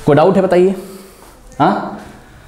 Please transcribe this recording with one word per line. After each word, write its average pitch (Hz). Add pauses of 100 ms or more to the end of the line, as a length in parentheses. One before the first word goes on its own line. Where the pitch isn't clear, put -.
कोई 143
डाउट 175
है 190
बताइए? 185 (840)
हाँ, - (480)